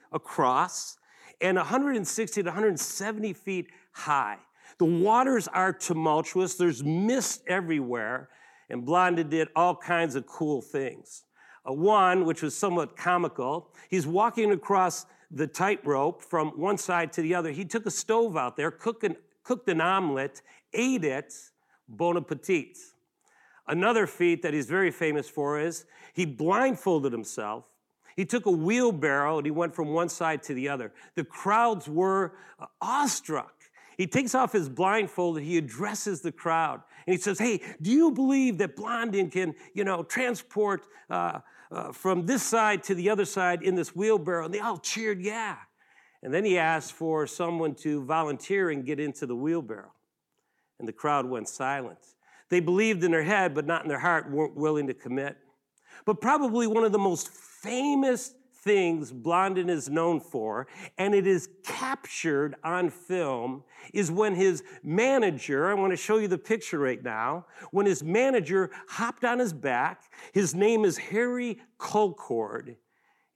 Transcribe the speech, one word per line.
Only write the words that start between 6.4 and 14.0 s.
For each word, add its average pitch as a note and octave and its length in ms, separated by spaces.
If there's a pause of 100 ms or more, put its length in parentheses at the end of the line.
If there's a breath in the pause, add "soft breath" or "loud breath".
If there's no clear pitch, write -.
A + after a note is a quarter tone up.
There's D3+ 300
mist G3 640
everywhere. C3 840 (420 soft breath)
And A#2+ 140
Blondin E3+ 440
did D#3 260
all E3+ 200
kinds E3 380
of B2+ 140
cool D3 340
things. - 640 (440 loud breath)
Uh, C3 60
one, F#3 500
which E3 200
was D3 120
somewhat F3 400
comical, F3 800 (160 loud breath)
he's F3+ 160